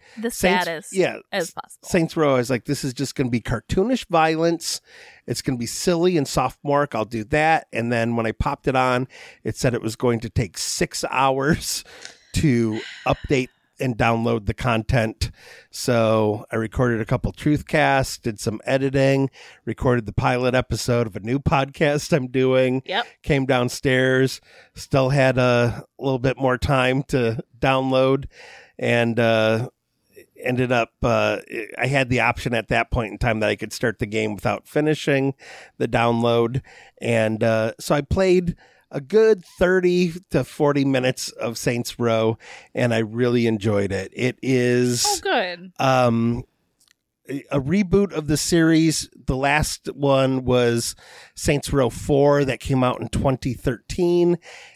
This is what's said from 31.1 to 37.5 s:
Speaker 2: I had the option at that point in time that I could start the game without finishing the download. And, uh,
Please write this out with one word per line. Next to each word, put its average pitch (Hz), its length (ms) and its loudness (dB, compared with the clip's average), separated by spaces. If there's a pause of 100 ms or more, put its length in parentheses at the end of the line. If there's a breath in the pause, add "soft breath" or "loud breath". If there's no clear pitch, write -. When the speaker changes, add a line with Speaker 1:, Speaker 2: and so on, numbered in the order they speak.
Speaker 2:
I 123 100 0
had 135 220 0
the 123 100 0
option 120 340 0
at 113 140 -2
that 117 240 0
point 110 200 -2
in 104 60 -10
time 113 220 0
that 107 100 2
I 104 60 0
could 107 180 -10
start 117 260 -4
the 117 60 -6
game 107 300 -4
without 101 320 -6
finishing 147 640 0 (440 loud breath)
the 120 100 -2
download. 117 720 2 (400 loud breath)
And, 110 420 0
uh, 110 360 0